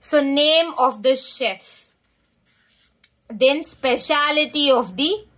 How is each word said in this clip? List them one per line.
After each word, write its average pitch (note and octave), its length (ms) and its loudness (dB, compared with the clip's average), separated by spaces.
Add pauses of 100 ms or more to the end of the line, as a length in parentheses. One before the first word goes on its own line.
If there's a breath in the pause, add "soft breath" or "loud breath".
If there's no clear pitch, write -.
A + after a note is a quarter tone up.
So D4 200 0
name D4+ 560 2
of B3 240 0
the C4 140 2
chef, - 720 -8 (1400)
then C4+ 360 2
speciality D4 1040 -2
of A#3 260 0
the E4 300 -4 (120)